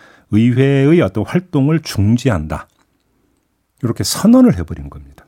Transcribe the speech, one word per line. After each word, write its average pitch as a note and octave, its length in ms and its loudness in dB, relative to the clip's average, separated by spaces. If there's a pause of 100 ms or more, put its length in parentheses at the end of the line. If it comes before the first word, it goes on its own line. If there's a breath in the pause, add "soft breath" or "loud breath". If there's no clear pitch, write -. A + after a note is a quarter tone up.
(300 soft breath)
의회의 C3+ 720 2
어떤 G2+ 240 -4
활동을 D#3+ 540 -2
중지한다. G2 880 -2 (1120)
이렇게 A2 220 -4
선언을 A#3 540 2
해버린 C#2+ 300 -10
겁니다. C#2 400 -20